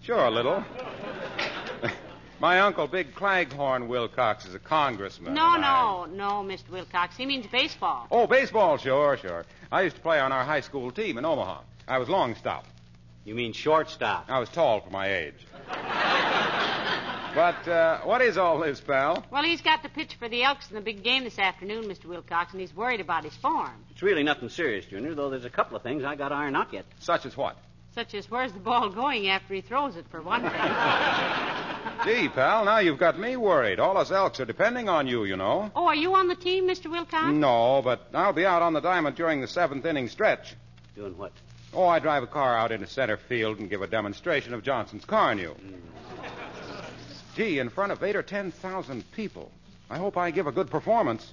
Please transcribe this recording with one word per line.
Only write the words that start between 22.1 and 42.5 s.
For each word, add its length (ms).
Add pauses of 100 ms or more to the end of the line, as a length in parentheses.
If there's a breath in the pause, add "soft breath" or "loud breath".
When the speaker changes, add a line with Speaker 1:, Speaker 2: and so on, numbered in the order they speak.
Speaker 2:
and 80
he's 140
worried 260
about 240
his 120
form. 360 (180)
Speaker 3:
It's 120
really 200
nothing 260
serious, 380
Junior, 280
though 160
there's 140
a 60
couple 260
of 60
things 220
I 100
gotta 220
iron 180
out 180
yet. 120 (160)
Speaker 1:
Such 260
as 100
what? 200 (380)
Speaker 2:
Such 200
as 160
where's 220
the 80
ball 280
going 400
after 260
he 80
throws 340
it, 140
for 120
one 200
thing. 100
Speaker 1:
<laughs> 1500
Gee, 240
pal, 360
now 140
you've 200
got 200
me 180
worried. 440
All 160
us 160
Elks 260
are 60
depending 440
on 200
you, 160
you 120
know. 380
Speaker 2:
Oh, 120
are 80
you 200
on 140
the 80
team, 300
Mister 240
Wilcox? 420
Speaker 1:
No, 520
but 300
I'll 180
be 140
out 160
on 120
the 60
diamond 360
during 240
the 80
seventh 380
inning 220
stretch. 460 (400)
Speaker 3:
Doing 240
what? 140 (400)
Speaker 1:
Oh, 160
I 100
drive 240
a 60
car 280